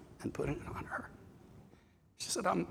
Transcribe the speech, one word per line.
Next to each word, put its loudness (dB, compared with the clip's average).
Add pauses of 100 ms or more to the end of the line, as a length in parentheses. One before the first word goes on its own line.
(220)
and 0
putting 2
it -6
on -4
her. -4 (1080)
She -4
said, 4
"I'm, 6